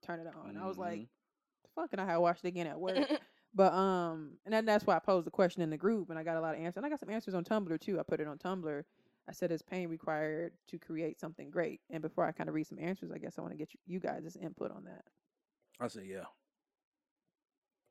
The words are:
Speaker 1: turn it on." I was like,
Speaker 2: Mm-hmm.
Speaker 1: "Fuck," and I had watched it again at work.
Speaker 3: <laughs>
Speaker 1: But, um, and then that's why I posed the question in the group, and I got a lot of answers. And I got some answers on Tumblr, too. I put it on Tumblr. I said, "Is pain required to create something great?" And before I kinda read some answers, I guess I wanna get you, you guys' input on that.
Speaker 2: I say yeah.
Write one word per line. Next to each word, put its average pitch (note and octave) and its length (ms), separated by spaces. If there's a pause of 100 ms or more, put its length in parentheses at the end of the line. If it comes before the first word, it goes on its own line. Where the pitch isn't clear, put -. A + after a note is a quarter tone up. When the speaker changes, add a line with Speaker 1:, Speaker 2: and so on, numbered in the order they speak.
Speaker 1:
turn E3+ 160
it E3 60
on." D3+ 300
I G3 100
was F#3+ 120
like, F3 220
Speaker 2:
Mm-hmm. - 800
Speaker 1:
"Fuck," D#4 120
and F#3+ 80
I G3 60
had E3+ 120
watched E3+ 260
it F3+ 40
again F3 180
at D3+ 140
work. F#3 180
Speaker 3:
<laughs> C#4+ 220 (320)
Speaker 1:
But, F#3+ 200
um, E3+ 640 (100)
and G#3+ 100
then A3 100
that's G#3+ 220
why F#3+ 80
I D#3+ 60
posed F3+ 260
the E3 60
question F3+ 280
in D#3+ 100
the D3 60
group, F#3 340
and D#3+ 60
I D#3+ 60
got E3 140
a D#3+ 40
lot D#3+ 140
of - 60
answers. E3+ 160
And A#3+ 100
I - 20
got D4 120
some - 100
answers G#3+ 240
on F3 80
Tumblr, F3+ 380
too. F#3 180
I D#3 60
put D#3 160
it D3+ 80
on C#3+ 100
Tumblr. E3+ 460 (440)
I - 40
said, F3 180
"Is D#3+ 100
pain F#3 280
required D#3 640 (160)
to E3+ 100
create D#3+ 400
something D#3 320
great?" D#3+ 300 (100)
And D#3+ 100
before D#3+ 240
I D#3+ 60
kinda D#3+ 220
read D#3 160
some - 100
answers, F3 320
I D#3+ 80
guess E3+ 220
I - 20
wanna - 140
get D3+ 180
you, - 140
you F3+ 100
guys' E3 420
input - 300
on G3 140
that. F3+ 200 (760)
Speaker 2:
I A#2+ 80
say G2+ 160
yeah. F#2+ 220 (1600)